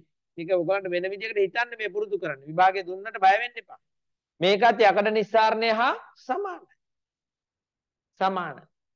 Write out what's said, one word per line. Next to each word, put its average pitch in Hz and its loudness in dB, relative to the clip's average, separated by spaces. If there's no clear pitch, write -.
මේක 170 -8
ඔයගලන්ට 190 0
වෙන 175 -2
විදිහකට 202 -10
හිතන්න 233 -6
මේ 214 -6
පුරුදු 202 -6
කරන්න. 151 -8
විභාගය 180 2
දුන්නට 196 -12
බය 190 6
වෙන්න 233 -6
එපා. - -20
මේකත් 208 4
යකඩ 208 4
නිස්සාරණය 220 2
හා 240 0
සමානයි. 349 -8
සමාන. 180 -4